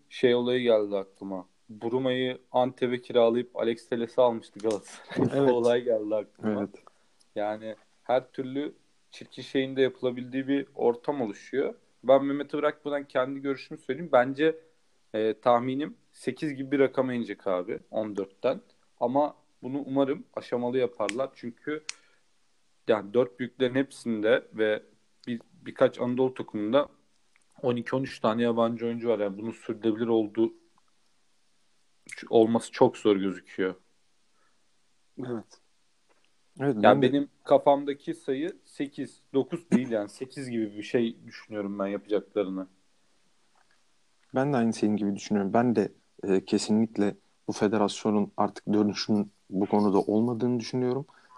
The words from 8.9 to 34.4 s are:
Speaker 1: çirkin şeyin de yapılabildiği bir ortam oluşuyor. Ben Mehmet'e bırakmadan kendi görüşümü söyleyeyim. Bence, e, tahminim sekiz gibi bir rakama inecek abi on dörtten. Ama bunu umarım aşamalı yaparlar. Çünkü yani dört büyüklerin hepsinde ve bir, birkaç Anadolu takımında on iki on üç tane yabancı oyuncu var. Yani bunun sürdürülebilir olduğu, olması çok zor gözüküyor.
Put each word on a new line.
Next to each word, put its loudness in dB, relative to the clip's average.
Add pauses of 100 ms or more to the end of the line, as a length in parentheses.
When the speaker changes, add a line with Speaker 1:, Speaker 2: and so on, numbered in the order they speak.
Speaker 1:
çirkin -18
şeyin -2
de 2
yapılabildiği -2
bir 0
ortam 0
oluşuyor. -4 (280)
Ben 6
Mehmet'e -4
bırakmadan -2
kendi -4
görüşümü -6
söyleyeyim. -6
Bence, 4 (580)
e, 0
tahminim 0 (180)
sekiz -6
gibi -8
bir 0
rakama 2
inecek -6
abi -2 (120)
on -4
dörtten. -4 (380)
Ama 0 (280)
bunu -6
umarım -2 (100)
aşamalı -4
yaparlar. -2
Çünkü -10 (1040)
yani 0
dört 0
büyüklerin -2
hepsinde 0
ve -2 (440)
bir, -8 (240)
birkaç 0
Anadolu 0
takımında -2 (720)
on 0
iki -6
on -2
üç -10
tane 0
yabancı 0
oyuncu -4
var. 2
Yani -2
bunun -8
sürdürülebilir -4
olduğu, 2 (1800)
olması 4
çok 2
zor 4
gözüküyor. -4 (1400)